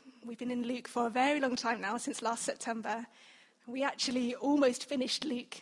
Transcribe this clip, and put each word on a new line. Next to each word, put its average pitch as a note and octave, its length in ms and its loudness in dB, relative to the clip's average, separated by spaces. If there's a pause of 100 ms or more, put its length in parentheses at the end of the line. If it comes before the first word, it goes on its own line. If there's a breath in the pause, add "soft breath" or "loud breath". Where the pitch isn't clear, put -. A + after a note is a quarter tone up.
(260)
We've A#3 120 -10
been B3 140 -4
in A#3+ 160 0
Luke B3 220 -2
for A#3+ 180 2
a - 20 0
very C4+ 300 4
long B3+ 160 2
time A#3 240 0
now, G3 160 -2
since A#3 260 -4
last A#3 220 0
September. A3+ 600 -4 (640 loud breath)
We C4 160 -4
actually B3 520 0
almost C#4 540 4
finished B3+ 340 -2
Luke B3 380 -6